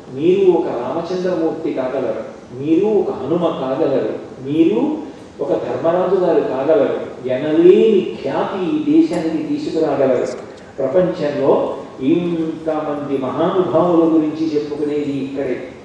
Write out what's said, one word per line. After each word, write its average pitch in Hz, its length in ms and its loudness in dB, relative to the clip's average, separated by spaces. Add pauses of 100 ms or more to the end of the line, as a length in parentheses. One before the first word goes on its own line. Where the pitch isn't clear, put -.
(140)
మీరు 180 360 4
ఒక 160 160 2
రామచంద్రమూర్తి 160 1080 -2
కాగలరు, 127 500 -4 (360)
మీరు 165 260 2
ఒక 208 240 2
హనుమ 170 360 -2
కాగలరు, 131 720 -2 (240)
మీరు 165 560 2 (440)
ఒక 139 80 -2
ధర్మరాజు 180 640 0
గారు 170 260 2
కాగలరు, 131 880 0
ఎనలేని 180 960 4
ఖ్యాతి 180 420 -4
ఈ 151 360 2
దేశానికి 156 540 0
తీసుకురాగలరు. 139 720 0 (520)
ప్రపంచంలో 139 1000 0 (260)
ఇంతమంది 151 1160 -2
మహానుభావుల 165 960 2
గురించి 151 400 0
చెప్పుకునేది 147 580 -2
ఇక్కడే. 135 560 -4 (160)